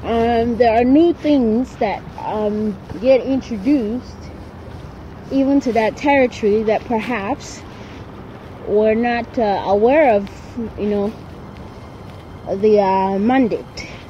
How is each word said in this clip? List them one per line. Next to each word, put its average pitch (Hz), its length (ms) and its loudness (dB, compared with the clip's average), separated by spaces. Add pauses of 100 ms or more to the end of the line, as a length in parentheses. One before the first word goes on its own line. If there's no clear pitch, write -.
um, 233 540 0
there 233 220 6
are 240 40 4
new 311 300 6
things 254 640 2
that, 208 240 -2 (220)
um, 214 520 -2 (260)
get 254 200 6
introduced 240 920 -2 (1160)
even 269 300 4
to 240 120 -2
that 220 220 2
territory 247 680 2
that 208 220 2
perhaps 220 760 -4 (1040)
we're 214 280 4
not, 240 420 -2
uh, 202 280 2
aware 226 500 6
of, 202 140 0 (480)
you 202 100 -2
know, 208 240 0 (1400)
the, 202 300 4
uh, 190 400 2
mandate 226 680 0 (220)